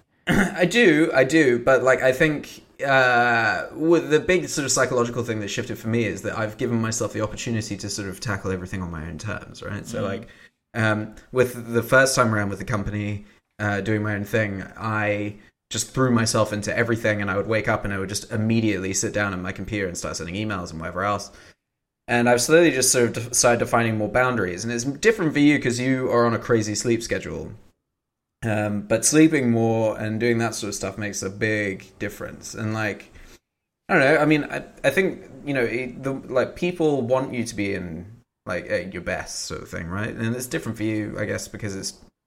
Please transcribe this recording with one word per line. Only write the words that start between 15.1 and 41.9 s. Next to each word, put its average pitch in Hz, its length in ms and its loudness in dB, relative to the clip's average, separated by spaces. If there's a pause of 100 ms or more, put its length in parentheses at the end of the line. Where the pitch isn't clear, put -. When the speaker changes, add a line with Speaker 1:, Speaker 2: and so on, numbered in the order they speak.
Speaker 1:
just - 240 -4
threw 127 180 4
myself 113 400 2
into 104 240 -4
everything, 113 460 0
and 101 80 -2
I 95 80 0
would 101 100 -2
wake 107 200 0
up 107 180 0
and 101 80 -4
I 98 60 -4
would 95 100 -4
just - 220 -8
immediately 107 640 2
sit 95 200 -2
down 101 200 0
at 92 60 -4
my 92 120 -6
computer 101 360 -4
and 85 100 -6
start 78 200 -8
sending 85 180 -8
emails 98 360 -4
and 80 80 -10
whatever 87 240 -6
else. 101 260 -2 (800)
And 120 200 2
I've 123 140 6
slowly 160 300 6
just 127 200 2
sort 120 240 2
of 117 140 -8
decided 120 300 4
to - 60 0
finding 113 320 2
more 107 120 -2
boundaries, 107 540 0
and 117 100 -4
it's 120 100 -4
different 156 500 2
for 143 60 0
you 147 200 6
'cause 117 200 0
you 131 320 0
are 120 140 4
on 117 80 2
a 107 60 0
crazy 107 360 2
sleep 113 280 0
schedule. 80 480 -6 (920)
Um, 104 380 0
but 107 240 0
sleeping 151 460 6
more 113 480 2
and 107 200 -4
doing 117 200 2
that 117 160 0
sort 104 140 -6
of 98 60 -6
stuff 95 220 -6
makes 101 240 -6
a 98 80 -4
big 104 560 -2 (140)
difference. - 560 -10
And, 110 180 -4
like, 107 400 -6 (760)
I 202 60 -2
don't 165 100 6
know, 147 140 6
I 147 80 4
mean, 151 200 4
I, - 180 -8 (200)
I - 60 4
think, 185 320 0 (240)
you 143 80 -4
know, 135 100 0
it, 123 380 -6
the, 135 120 -4
like, 127 420 -2
people 156 480 0
want 131 320 0
you 117 80 -2
to 107 120 -8
be 98 200 -2
in, 90 320 -8 (400)
like, 87 220 -6
at 92 240 -4
your 90 100 -8
best - 420 -6
sort - 160 -8
of - 80 -16
thing, 90 180 -8
right? 101 220 -4
And 113 260 -2
it's 127 120 -8
different 113 300 -6
for 107 60 -6
you, 107 360 -4
I 107 60 -4
guess, 101 220 -6
because 101 280 -8
it's 95 180 -8 (340)